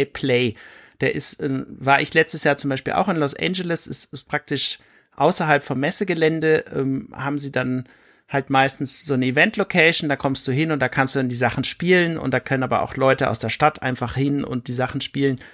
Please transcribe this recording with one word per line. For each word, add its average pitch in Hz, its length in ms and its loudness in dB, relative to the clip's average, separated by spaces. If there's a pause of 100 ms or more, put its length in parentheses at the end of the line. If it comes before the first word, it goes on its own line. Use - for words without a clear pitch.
A - 80 2
Play. 123 440 0 (460)
Der - 140 0
ist, - 280 -2
ähm, 135 240 -4 (120)
war 139 220 2
ich 143 140 -4
letztes 160 300 2
Jahr 143 120 2
zum 143 140 0
Beispiel - 240 -4
auch 185 140 2
in 180 80 0
Los 143 200 0
Angeles, 175 500 -2
ist, - 260 -2
ist 139 160 -16
praktisch - 500 -4 (360)
außerhalb 156 480 2
vom 131 160 -4
Messegelände, 160 880 2 (100)
ähm, 135 400 -2
haben 143 240 -4
sie 139 140 -8
dann 127 360 -4 (400)
halt 135 220 -4
meistens 135 540 2
so 143 100 -2
eine 127 120 0
Event-Location, 165 800 2
da 139 80 0
kommst 135 320 -2
du 131 40 0
hin 156 200 0
und 143 80 -2
da 127 80 0
kannst 135 260 2
du 139 60 0
dann 127 80 0
die 123 80 -4
Sachen 123 260 0
spielen 170 560 2
und 131 160 -4
da 127 60 2
können 131 240 -2
aber 123 180 0
auch - 140 -6
Leute 131 340 2
aus 113 80 -2
der 110 120 -4
Stadt - 320 0
einfach 127 340 -4
hin 139 260 0
und 127 240 -6
die 123 60 -6
Sachen 127 280 -4
spielen. 139 380 -2 (160)